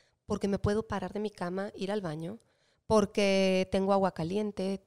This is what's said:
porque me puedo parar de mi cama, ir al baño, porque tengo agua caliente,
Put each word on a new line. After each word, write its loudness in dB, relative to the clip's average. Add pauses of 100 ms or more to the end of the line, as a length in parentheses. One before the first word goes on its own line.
(260)
porque -2
me 0
puedo 0
parar -6
de -6
mi -4
cama, -6
ir -6
al -2
baño, -8 (480)
porque 4
tengo 2
agua 2
caliente, -4